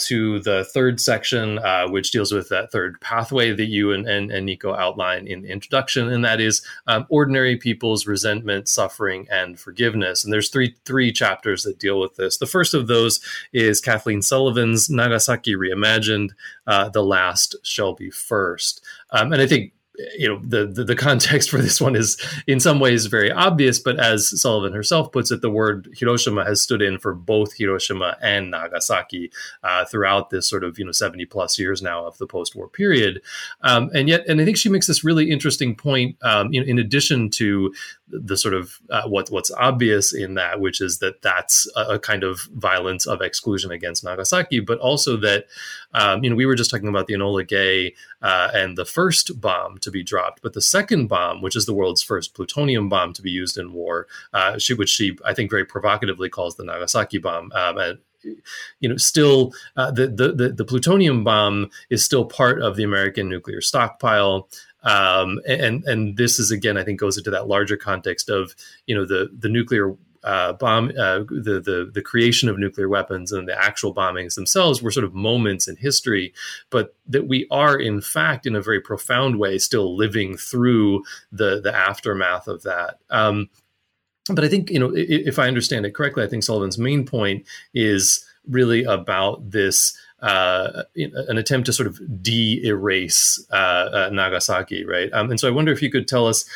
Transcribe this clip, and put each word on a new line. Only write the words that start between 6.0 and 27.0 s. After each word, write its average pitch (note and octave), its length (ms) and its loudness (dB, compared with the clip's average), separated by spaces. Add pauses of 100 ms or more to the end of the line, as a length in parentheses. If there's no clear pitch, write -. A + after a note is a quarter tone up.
and A#2+ 140 0
that A2+ 160 2
is, G#2+ 200 2 (240)
um, A2+ 240 0
ordinary C3+ 460 2
people's A2+ 500 -2
resentment, G#2 640 -2
suffering, G2 640 -2
and F2+ 260 -4
forgiveness. G2 680 -2
And G#2 80 -4
there's G#2+ 160 0
three, B2 340 0
three B2+ 300 0
chapters G2+ 500 0
that G2+ 160 -6
deal G2 220 0
with F#2+ 160 -6
this. F#2+ 200 -2
The C3+ 80 -6
first F3 280 0
of C3 140 0
those A#2 340 2 (320)
is A2+ 260 4
Kathleen A2 420 0
Sullivan's A#2 680 2
Nagasaki A#2 680 2
Reimagined, G#2 760 0 (360)
uh, G2+ 220 2
The G#2 120 2
Last F#2 640 2
Shall F#2+ 320 -2
Be F#2 140 -12
First. - 720 -4 (300)
Um, A#2+ 200 2
and C#3 100 4
I C3+ 60 6
think, B2 240 2 (440)
you C#3+ 140 0
know, G#2 160 -2
the, A2 220 2
the, G2 160 -6
the A#2 120 0
context C3 540 2
for D3 80 0
this A#2+ 240 2
one C3+ 140 4
is A2+ 260 0 (240)
in C3 140 4
some C#3+ 200 6
ways A#2+ 280 4
very G#2 240 4
obvious, D#3 480 4
but B2 200 0
as A2 400 2
Sullivan G#2 340 0
herself D3+ 380 0
puts B2 200 0
it, B2 100 -2
the A#2 80 0
word G#2+ 480 0
Hiroshima A#2 480 0
has G2+ 160 0
stood G#2+ 220 0
in F#2+ 160 0
for F#2+ 160 -4